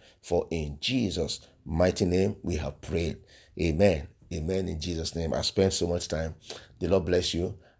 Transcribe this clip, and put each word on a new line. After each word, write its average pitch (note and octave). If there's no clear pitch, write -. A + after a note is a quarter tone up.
For -
in D2+
Jesus' G2
mighty F2+
name F#2+
we E2+
have D2
prayed. E2
Amen. E2
Amen F2+
in E2+
Jesus' D#2+
name. D#2+
I C2+
spent F#2+
so -
much F2
time. D#2+
The F2
Lord F2+
bless F2
you. E2+